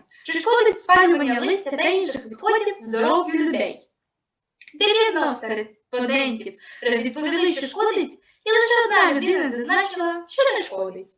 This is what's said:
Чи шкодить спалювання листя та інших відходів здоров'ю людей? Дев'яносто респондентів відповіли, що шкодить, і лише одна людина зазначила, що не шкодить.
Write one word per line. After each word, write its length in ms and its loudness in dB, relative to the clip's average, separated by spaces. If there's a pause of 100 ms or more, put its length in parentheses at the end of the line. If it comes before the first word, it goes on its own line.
(240)
Чи 160 -4
шкодить 400 4
спалювання 640 4
листя 280 -2
та 140 -2
інших 420 -2
відходів 560 0
здоров'ю 600 0
людей? 440 -4 (840)
Дев'яносто 760 0
респондентів 1120 -6 (240)
відповіли, 720 0
що 140 -4
шкодить, 460 -2 (320)
і 60 0
лише 340 4
одна 280 2
людина 380 0
зазначила, 760 -4
що 160 0 (140)
не 60 -2
шкодить. 440 -10 (100)